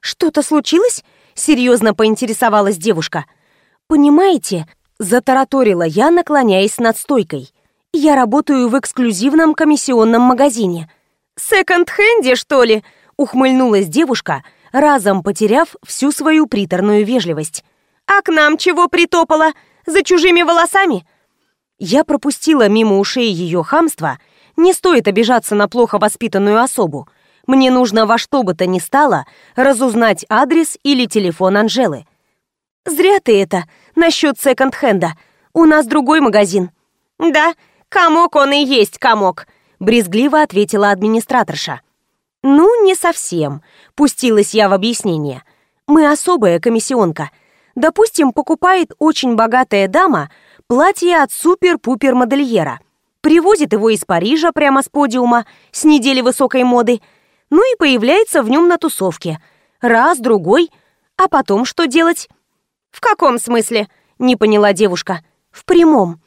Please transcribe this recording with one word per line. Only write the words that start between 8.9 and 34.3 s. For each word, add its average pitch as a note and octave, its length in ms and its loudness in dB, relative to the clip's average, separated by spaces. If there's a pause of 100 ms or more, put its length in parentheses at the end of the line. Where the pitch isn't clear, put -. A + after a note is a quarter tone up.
комиссионном A#3+ 680 0
магазине». A3+ 680 0 (480)
«Секонд-хенде, F#4+ 1000 0
что B3+ 280 0
ли?» — A3 200 0 (340)
ухмыльнулась B3+ 680 0
девушка, E3+ 560 -4 (280)
разом A#3+ 520 0
потеряв G#3+ 520 -2 (100)
всю - 260 -4
свою D#4 360 0
приторную G3+ 580 -2
вежливость. E3+ 580 -6 (440)
«А G4+ 140 2
к - 80 -8
нам D#4 280 2
чего E4+ 300 0
притопала? E4 640 0 (340)
За E4+ 180 0
чужими F4 380 2
волосами?» E4+ 640 0 (720)
Я G#3+ 260 0
пропустила C#4+ 680 0
мимо G#3+ 300 2
ушей A3+ 320 -2
её E3+ 320 -4
хамство. C4+ 560 -2 (360)
Не F4+ 180 2
стоит E4+ 340 0
обижаться A3 480 0
на G3+ 120 0
плохо A#3 320 -2
воспитанную G#3 640 0
особу. E3 460 -4 (400)
Мне C4 220 4
нужно A3+ 360 2
во A3+ 120 2
что C4 260 -4
бы F#3 100 -4
то F#3 120 -4
ни F3+ 140 -2
стало C4+ 460 0 (300)
разузнать A#3+ 720 0
адрес D4 540 0
или C4 220 0
телефон F#3+ 520 -2
Анжелы. G3+ 480 -2 (800)
«Зря F#4 340 0
ты G#3 220 0
это F3+ 240 -4 (300)
насчёт D#4+ 440 0